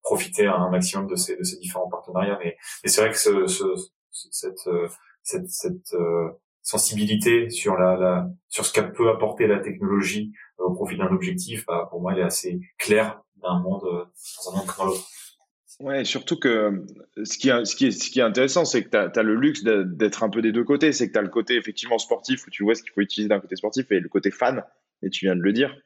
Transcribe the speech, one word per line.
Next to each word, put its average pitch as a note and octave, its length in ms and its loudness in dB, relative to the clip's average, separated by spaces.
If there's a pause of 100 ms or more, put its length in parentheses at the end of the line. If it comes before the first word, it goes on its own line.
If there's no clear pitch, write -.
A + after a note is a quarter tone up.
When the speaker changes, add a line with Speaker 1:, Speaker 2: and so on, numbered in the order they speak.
Speaker 1:
profiter - 440 0
un F2+ 220 2
maximum F#2 380 -2
de F#2 100 -4
ces, - 200 -4
de F2+ 60 -8
ces - 160 -6
différents - 300 -6
partenariats. G2 540 -4
Mais, E2+ 140 -6 (280)
mais A2+ 60 0
c'est - 100 4
vrai A2 100 4
que - 80 -4
ce, G2 280 4
ce, F#2+ 180 -2 (460)
cette, - 580 -10
euh, F2 200 0 (340)
cette, F#3 260 -6
cette, - 460 -6
euh, E2+ 360 0 (320)
sensibilité A2 840 2
sur F#2+ 280 -2
la, F#2 200 4
la, F2+ 320 2 (200)
sur - 180 -4
ce - 60 -2
qu'a G#2+ 100 4
peut A2+ 260 2
apporter A2 380 2
la G2+ 120 4
technologie, G2 760 -2 (280)
euh, F#3 40 -2
au F3+ 100 0
profit F#3 240 -6
d'un F#3+ 100 0
objectif, F3+ 580 -2
bah, F2 240 -4
pour F2 100 -8
moi, F2+ 120 -2
elle F#2 80 0
est F2 40 2
assez F2+ 360 -2 (180)
claire G#2+ 440 2 (200)
d'un F2+ 160 0
monde, F#2+ 260 -2
euh, F2 200 -4 (400)
dans - 80 -8
un F#3+ 60 -4
monde - 80 -6
comme - 220 -4
l'autre. - 180 -4 (760)
Speaker 2:
Ouais, C#3 240 -2
surtout D3 340 -4
que, C3+ 100 2
euh, G#2+ 760 -2
ce - 140 -8
qui C3+ 120 2
est, A#2+ 140 4
ce - 120 -4
qui C3+ 100 4
est, A#2 60 4
ce - 180 -6
qui - 80 -2
est B2+ 40 6
intéressant, C3 420 4
c'est A#2 180 2
que - 60 -10
t'as, G2+ 200 2
t'as A2+ 140 0
le A2 120 4
luxe B2+ 280 2
de, G#2 220 4
d'être G2 400 0
un G#2+ 40 0
peu A2 140 -2
des A2 100 2
deux A#2+ 120 2
côtés. C#3+ 280 4
C'est A#2+ 160 0
que - 40 -10
t'as G#2+ 100 2
le F#2+ 60 -2
côté A#2 260 0
effectivement A2+ 440 -2
sportif - 480 -2
où G2 40 -20
tu - 140 -6
vois A2 100 4
ce A2+ 80 -4
qu'il - 100 -20
faut G2+ 80 -2
utiliser G#2+ 280 -2
d'un G2+ 120 4
côté F#2+ 160 -10
sportif B2 360 -4
et F#2 80 4
le E2 80 -10
côté G2 220 0
fan, B2 340 -2 (380)
et F#2+ 80 -4
tu - 160 -4
viens F#2 100 2
de F2 60 -2
le G2+ 100 4
dire. C3+ 340 0